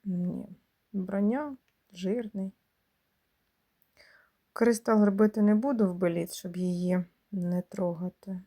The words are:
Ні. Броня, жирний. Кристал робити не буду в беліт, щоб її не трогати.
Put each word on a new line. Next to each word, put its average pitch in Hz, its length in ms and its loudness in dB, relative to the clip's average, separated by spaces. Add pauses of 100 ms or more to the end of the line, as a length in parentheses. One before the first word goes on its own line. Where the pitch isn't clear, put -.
Ні. 180 420 -4 (480)
Броня, 208 640 -2 (360)
жирний. 190 580 -6 (2000)
Кристал 220 520 4
робити 214 360 2
не 208 140 6
буду 226 320 2
в 180 80 -2
беліт, 170 380 -2
щоб 175 240 -10
її 180 480 0 (260)
не 180 300 -2
трогати. 180 840 -6